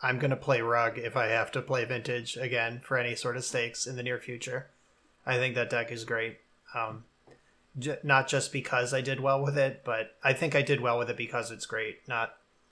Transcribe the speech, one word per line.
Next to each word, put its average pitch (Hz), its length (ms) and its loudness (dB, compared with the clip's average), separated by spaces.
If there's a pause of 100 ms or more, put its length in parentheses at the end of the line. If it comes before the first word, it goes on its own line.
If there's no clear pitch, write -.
I'm 127 160 2
gonna 131 180 2
play 127 240 2
Rug 117 380 2
if 117 180 -4
I 120 100 2
have 110 260 2
to - 100 -2
play 127 220 0
Vintage 120 520 -4
again 120 440 -2
for 131 160 -2
any 120 180 0
sort 120 220 -4
of 123 80 -6
stakes 117 420 -2
in 127 100 -6
the 123 60 -6
near 123 160 -2
future. 127 500 -8 (580)
I 123 100 2
think 123 180 2
that 120 160 0
deck 117 200 0
is 113 140 -8
great. 113 340 -2 (360)
Um, 113 300 -6 (720)
j-, 131 240 -4
not 135 260 6
just - 240 0
because 127 420 0
I 131 60 2
did 131 200 -2
well 139 220 4
with 143 160 0
it, 135 260 2
but 113 380 -2
I 135 100 6
think 143 220 0
I 143 80 6
did 131 180 2
well 120 180 2
with 120 120 0
it 107 60 -4
because 113 340 -4
it's 110 160 -10
great, 110 400 -6
not 113 300 -2 (360)